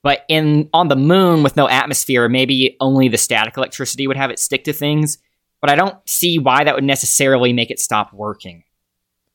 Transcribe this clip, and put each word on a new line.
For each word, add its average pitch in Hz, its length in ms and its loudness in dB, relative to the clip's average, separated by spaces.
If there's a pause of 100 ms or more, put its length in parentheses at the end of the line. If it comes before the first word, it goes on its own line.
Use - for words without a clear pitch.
But 139 260 0
in, 151 440 2
on 170 160 2
the 139 80 0
moon 170 460 4
with 139 140 0
no 143 120 4
atmosphere, 127 600 0
maybe 127 520 0
only 135 280 4
the 113 100 0
static 110 380 -2
electricity 135 500 -6
would 135 100 -4
have 135 140 -4
it - 80 -12
stick - 260 -4
to 151 80 -4
things. 151 460 -2 (420)
But 147 80 0
I 143 60 2
don't 185 220 0 (120)
see 170 300 -2
why 131 240 2
that 147 140 0
would 135 80 -2
necessarily 135 680 0
make 117 200 -2
it - 80 -10
stop 107 320 -4
working. 98 500 -14 (720)